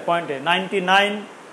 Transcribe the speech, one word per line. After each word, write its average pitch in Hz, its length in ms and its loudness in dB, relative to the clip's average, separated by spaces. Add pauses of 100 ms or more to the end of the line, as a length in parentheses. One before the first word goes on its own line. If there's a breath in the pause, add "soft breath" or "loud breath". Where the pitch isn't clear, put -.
পয়েন্টে। 160 340 -2
নাইনটি 185 420 0
নাইন, 202 400 2 (320)